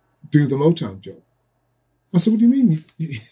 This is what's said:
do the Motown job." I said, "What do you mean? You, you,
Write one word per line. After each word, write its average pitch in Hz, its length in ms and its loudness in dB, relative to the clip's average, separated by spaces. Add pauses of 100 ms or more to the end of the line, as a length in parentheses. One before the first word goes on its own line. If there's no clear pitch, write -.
(300)
do 147 160 2
the 135 120 -2
Motown 139 420 -2
job." 92 220 -20 (920)
I 185 60 -2
said, 220 140 2
"What 220 60 0
do 233 60 2
you 233 60 6
mean? 254 200 2
You, 156 120 -4 (140)
you, 160 220 -10 (120)